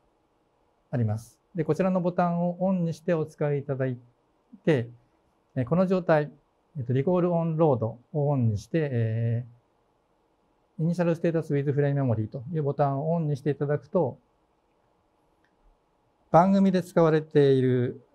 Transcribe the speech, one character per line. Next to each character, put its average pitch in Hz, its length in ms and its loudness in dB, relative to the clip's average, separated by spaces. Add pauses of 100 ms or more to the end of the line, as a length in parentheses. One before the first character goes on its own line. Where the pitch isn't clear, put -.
(920)
あ - 80 -6
り 113 80 2
ま 107 100 -2
す。 - 220 -16 (160)
で、 170 100 -4
こ 156 100 -2
ち 190 80 0
ら 190 80 0
の 185 120 0
ボ 175 100 -2
タ 175 140 0
ン 170 160 -2
を 175 200 -4
オ 190 100 0
ン 175 120 0
に 165 80 -2
し - 80 -14
て 180 140 -2
お 156 100 -2
使 151 300 -4
い 143 60 -2
い - 20 -6
た 139 120 -6
だ 131 120 -2
い 123 100 -4 (680)
て、 123 240 0 (640)
え 131 60 0
ー、 - 20 -4
こ 160 120 -2
の 185 100 2
状 185 160 0
態、 156 280 2 (460)
え 135 60 -6
っ - 20 -10
と、 131 80 -2
リ 135 100 2
コ 180 140 2
ー 180 40 2
ル 175 120 2
オ 170 100 0
ン 165 140 -2
ロ 156 180 4
ー 117 40 0
ド 113 200 -6 (140)
を 147 160 -2
オ 143 80 0
ン 117 140 2
に 101 80 -2
し - 100 -14
て、 156 240 -2
え 117 520 -2 (1300)
ー、 170 60 -4
イ - 20 0
ニ 170 80 0
シ 180 60 -2
ャ 175 40 0
ル 170 120 0
ス 165 40 -10
テ 170 100 0
ー - 20 0
タ 160 100 -2
ス 156 100 -8
ウ 143 40 2
ィ 139 80 -2
ズ 143 80 0
フ 139 80 0
レ 143 80 2
ー - 20 0
ム 143 60 0
メ 139 60 0
モ 123 120 0
リ 110 100 -2
ー - 40 -4
と 120 240 -12
い 156 60 -4
う 151 40 -2
ボ 139 100 -2
タ 143 140 0
ン 139 140 -2
を 160 140 -2
オ 170 40 0
ン 160 80 -2
に 147 100 -2
し - 40 -10
て 151 100 -2
い 139 60 -2
た 147 100 -4
だ 147 120 -2
く - 100 -20
と、 151 300 -2 (2000)
番 180 220 6
組 190 180 4
で 180 140 0
使 - 180 2
わ 160 80 6
れ 156 100 2
て 143 320 4
い 131 100 4
る、 127 420 0 (100)